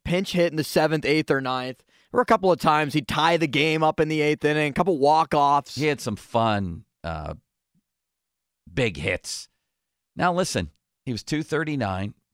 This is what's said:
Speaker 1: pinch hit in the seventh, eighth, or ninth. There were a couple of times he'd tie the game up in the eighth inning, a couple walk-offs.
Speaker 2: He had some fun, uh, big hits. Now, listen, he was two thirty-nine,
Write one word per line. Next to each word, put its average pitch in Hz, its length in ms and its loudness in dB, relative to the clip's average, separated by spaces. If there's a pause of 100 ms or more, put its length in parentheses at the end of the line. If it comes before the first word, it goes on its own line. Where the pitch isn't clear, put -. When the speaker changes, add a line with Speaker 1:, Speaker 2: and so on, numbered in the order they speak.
Speaker 1:
pinch 180 280 -2
hit 170 200 2
in 147 40 -8
the 156 80 -2
seventh, 156 420 0
eighth, 151 240 0
or 139 100 2
ninth. 127 380 -6
There - 400 -14
were 247 60 4
a - 20 -14
couple 190 260 4
of 156 80 2
times 151 340 2
he'd 147 140 0
tie 165 300 2
the 160 100 0
game 156 360 0
up 156 160 2
in 156 80 2
the 156 140 -2
eighth 151 220 0
inning, 151 280 0
a - 20 -6
couple 175 240 0
walk-offs. 143 800 2
Speaker 2:
He 139 100 -2
had 147 160 -2
some 110 140 -6
fun, 101 680 -2 (180)
uh, 80 320 -8 (1400)
big 107 240 -2
hits. - 520 -6 (680)
Now, 175 180 0
listen, 127 380 -2 (340)
he 135 60 -6
was 107 120 -8
two 151 200 -4
thirty-nine, 123 720 -4 (180)